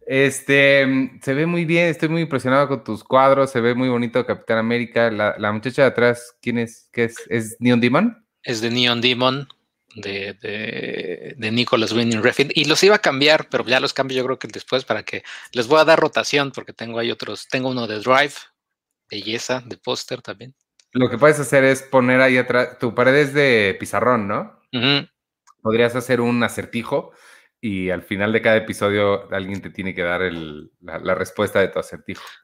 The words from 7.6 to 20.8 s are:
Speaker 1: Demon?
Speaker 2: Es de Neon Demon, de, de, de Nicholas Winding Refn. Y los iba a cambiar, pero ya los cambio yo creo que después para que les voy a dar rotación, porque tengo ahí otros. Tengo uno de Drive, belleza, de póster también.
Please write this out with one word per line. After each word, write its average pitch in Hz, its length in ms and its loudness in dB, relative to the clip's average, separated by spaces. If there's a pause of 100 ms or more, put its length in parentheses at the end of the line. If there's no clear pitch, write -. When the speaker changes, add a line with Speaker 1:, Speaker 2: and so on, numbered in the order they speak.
Speaker 1:
Demon? 151 460 2 (160)
Speaker 2:
Es 113 200 -6
de 117 100 -2
Neon 120 300 0
Demon, 127 460 0 (480)
de, 101 460 -10
de, 110 960 -10
de 110 140 -6
Nicholas 113 400 0
Winding 113 320 0
Refn. 139 320 2
Y 151 100 2
los 151 180 2
iba 202 120 8
a 202 40 2
cambiar, 147 500 2
pero 120 160 -2
ya 123 140 2
los 135 140 -4
cambio 131 240 -4
yo 127 80 -2
creo 131 140 -4
que - 80 -14
después 123 360 -6
para 107 200 -4
que - 180 -10 (300)
les 117 160 -4
voy 151 120 6
a 156 60 6
dar 160 140 6
rotación, 139 520 0
porque - 220 -16
tengo 117 240 -10
ahí 117 140 -2
otros. - 360 -10
Tengo 131 220 -4
uno 127 160 -6
de 107 140 -6
Drive, 131 340 2 (800)
belleza, 110 520 -6
de 117 140 -16
póster - 460 -8
también. 110 320 -16 (360)